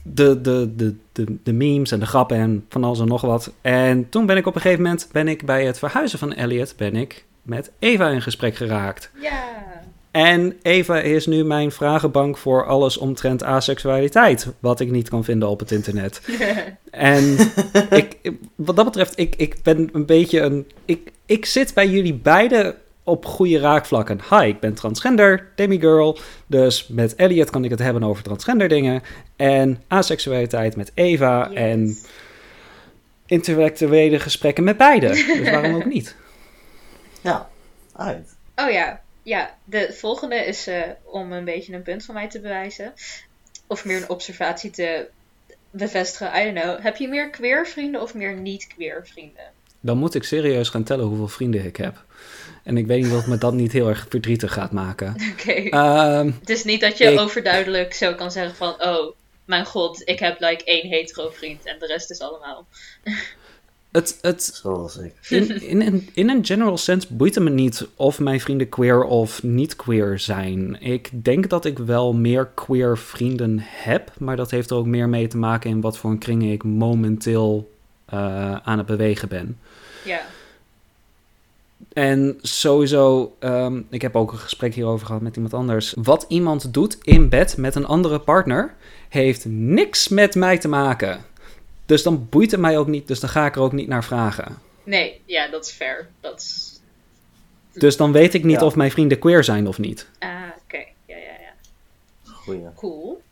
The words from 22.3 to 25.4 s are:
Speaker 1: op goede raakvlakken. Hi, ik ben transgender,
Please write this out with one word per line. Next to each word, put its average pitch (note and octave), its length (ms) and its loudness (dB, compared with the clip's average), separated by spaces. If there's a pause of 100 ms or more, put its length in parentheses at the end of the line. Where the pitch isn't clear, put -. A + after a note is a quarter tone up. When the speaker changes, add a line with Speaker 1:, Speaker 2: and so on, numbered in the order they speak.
Speaker 1:
op F3 200 0
goede E3+ 340 2
raakvlakken. C3+ 600 2 (100)
Hi, G3 180 6
ik G#2+ 120 0
ben A2 140 -2
transgender, F#3+ 840 2